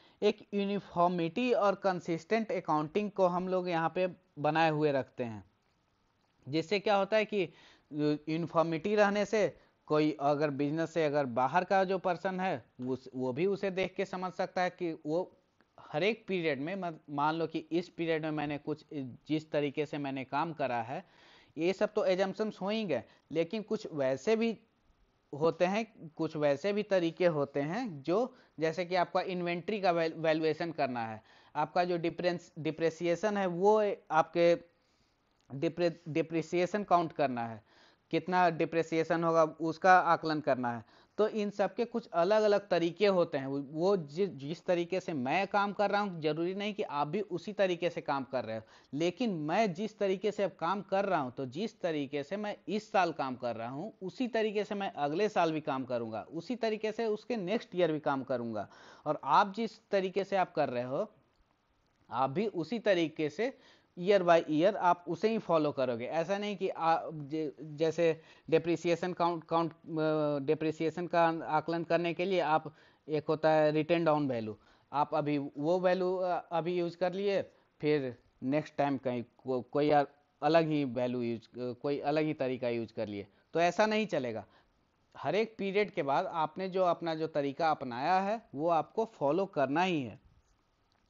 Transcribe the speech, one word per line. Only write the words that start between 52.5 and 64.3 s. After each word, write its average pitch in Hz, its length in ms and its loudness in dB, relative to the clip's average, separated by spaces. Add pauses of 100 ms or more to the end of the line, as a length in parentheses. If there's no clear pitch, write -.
इस 202 240 -4
साल 180 200 2
काम 131 240 -4
कर 120 200 -4
रहा 113 120 -8
हूँ, 151 340 -10
उसी 208 260 -4
तरीके 214 360 0
से 208 100 -8
मैं 196 180 -4
अगले 156 360 0
साल 175 240 2
भी 156 80 -2
काम 131 240 -4
करूँगा, 117 380 -4
उसी 165 340 -8
तरीके 214 360 -4
से 233 140 -4
उसके 214 300 -4
नेक्स्ट 208 380 -4
ईयर 175 180 2
भी 151 80 -2
काम 135 220 -2
करूँगा। 117 460 -4 (380)
और 147 180 -2
आप 190 300 4
जिस - 340 -8
तरीके 190 360 0
से 196 120 -2
आप 180 180 0
कर 147 140 0
रहे 123 160 -2
हो, 147 280 -4 (960)
आप 135 200 0
भी 180 160 0
उसी 190 320 -2
तरीके 165 520 2
से 240 280 -4 (400)
year 185 280 4
by 170 220 8